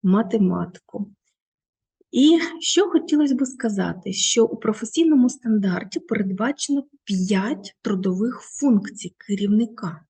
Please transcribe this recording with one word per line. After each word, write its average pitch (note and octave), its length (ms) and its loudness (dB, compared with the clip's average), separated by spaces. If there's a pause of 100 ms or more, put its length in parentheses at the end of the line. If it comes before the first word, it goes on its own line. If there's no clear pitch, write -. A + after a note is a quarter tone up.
математику. F#3+ 1080 -2 (1000)
І D#4 280 4 (220)
що - 300 0
хотілося D4 440 2
б B3+ 120 0
сказати, G3 640 -4
що - 340 2
у - 100 -6
професійному B3+ 720 2
стандарті G3 720 -2
передбачено A3+ 840 -2 (200)
п'ять G3 800 0
трудових G3 580 -2
функцій - 760 -2
керівника. G3+ 920 -2